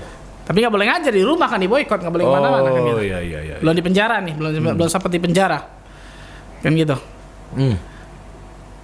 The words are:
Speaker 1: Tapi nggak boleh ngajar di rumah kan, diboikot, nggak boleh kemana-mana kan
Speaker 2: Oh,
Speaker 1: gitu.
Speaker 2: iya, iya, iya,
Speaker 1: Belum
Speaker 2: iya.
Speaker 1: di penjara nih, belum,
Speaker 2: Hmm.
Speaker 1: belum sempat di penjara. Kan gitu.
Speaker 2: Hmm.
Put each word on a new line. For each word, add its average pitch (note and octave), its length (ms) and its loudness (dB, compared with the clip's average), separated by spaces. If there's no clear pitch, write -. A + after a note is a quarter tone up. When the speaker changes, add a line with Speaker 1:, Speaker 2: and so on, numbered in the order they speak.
Speaker 1:
Tapi E3+ 160 0
nggak A3+ 140 2
boleh G3+ 140 2
ngajar D#4 260 0
di F#3+ 100 4
rumah D4 240 2
kan, A#3 100 -2
diboikot, G#3+ 400 2
nggak F3 140 -6
boleh A3+ 140 0
kemana-mana C#3 400 4
kan C3+ 80 2
Speaker 2:
Oh, B2+ 160 2
Speaker 1:
gitu. A#2 120 0
Speaker 2:
iya, F#2 200 -2
iya, E2 200 -6
iya, D2+ 160 -8
Speaker 1:
Belum D#3+ 140 2
Speaker 2:
iya. F3 80 2
Speaker 1:
di E3+ 60 -2
penjara G#3 340 2
nih, F3 140 -6
belum, D#3 200 -4
Speaker 2:
Hmm. D#3+ 220 0
Speaker 1:
belum E3 140 2
sempat F#3+ 180 -2
di F3 140 0
penjara. F3 380 2
Kan D#3 140 0
gitu. D#3 220 2
Speaker 2:
Hmm. B2 220 2